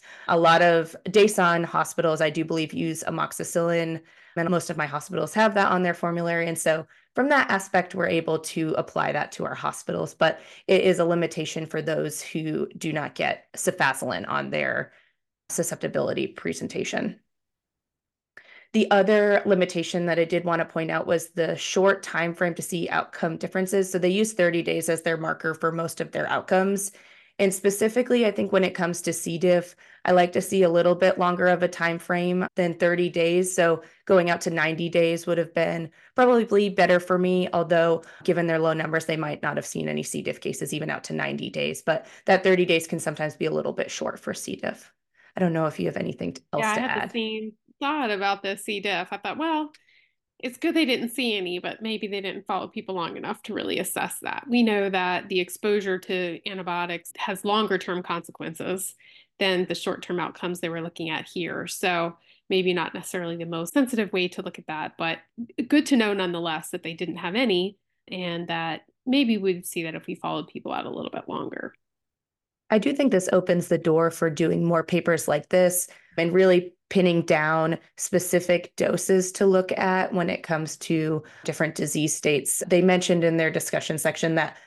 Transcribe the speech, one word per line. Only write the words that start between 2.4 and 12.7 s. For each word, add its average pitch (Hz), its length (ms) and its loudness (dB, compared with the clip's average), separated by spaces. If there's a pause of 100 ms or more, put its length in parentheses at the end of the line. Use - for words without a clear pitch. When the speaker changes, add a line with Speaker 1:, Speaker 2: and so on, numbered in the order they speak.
Speaker 1:
believe, 160 280 -2
use 165 340 -4
amoxicillin, 165 960 -2 (360)
and 165 140 0
most 170 200 0
of 160 60 -6
my 156 100 -2
hospitals 156 480 -6
have 214 200 4
that 196 160 4
on 180 140 2
their 175 100 0
formulary. 170 540 -2
And 165 100 -4
so 160 260 0 (300)
from 254 140 0
that 269 200 2
aspect, 190 460 0
we're 175 140 0
able 165 320 0
to 160 360 -4
apply 147 360 -2
that 147 200 -4
to - 120 -8
our 131 100 -6
hospitals, 156 600 -6
but - 260 2 (260)
it 185 160 4
is 180 160 4
a 170 60 4
limitation 165 600 -2
for 156 160 -6
those 151 400 -4
who 156 460 -4 (100)